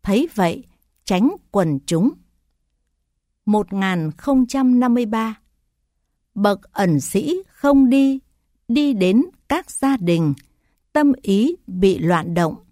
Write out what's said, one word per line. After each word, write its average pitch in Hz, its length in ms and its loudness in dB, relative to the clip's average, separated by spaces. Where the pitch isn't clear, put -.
Thấy 254 320 0
vậy, 175 280 -2
tránh 208 240 0
quần 160 340 0
chúng. 175 240 0
Một 208 280 -2
ngàn 185 380 -2
không 262 360 0
trăm 254 320 2
năm 240 140 2
mươi 240 120 0
ba. 220 340 -6
Bậc 202 360 -2
ẩn 175 280 0
sĩ 302 480 -4
không 277 420 2
đi, 269 300 2
đi 285 260 0
đến 196 320 2
các 339 240 -4
gia 269 260 -2
đình, 170 360 0
tâm 294 280 2
ý 220 340 0
bị 190 300 0
loạn 165 360 -2
động 165 220 -2